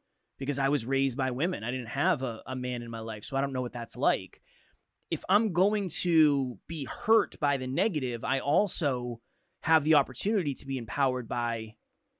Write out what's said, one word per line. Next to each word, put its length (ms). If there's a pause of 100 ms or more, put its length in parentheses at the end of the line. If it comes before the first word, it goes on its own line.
(380)
because 200
I 100
was 160
raised 320
by 140
women. 340
I 60
didn't 160
have 360
a, 240
a 80
man 280
in 80
my 100
life, 240
so 120
I 40
don't 120
know 100
what 100
that's 240
like. 460 (720)
If 160
I'm 240
going 380 (100)
to 640
be 200
hurt 520
by 200
the 80
negative, 580
I 140
also 800 (400)
have 240
the 100
opportunity 600
to 120
be 120
empowered 500
by 480 (440)